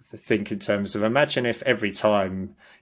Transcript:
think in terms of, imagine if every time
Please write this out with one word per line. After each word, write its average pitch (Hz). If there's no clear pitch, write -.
think 107
in 104
terms 101
of, 104
imagine 127
if 117
every 107
time 95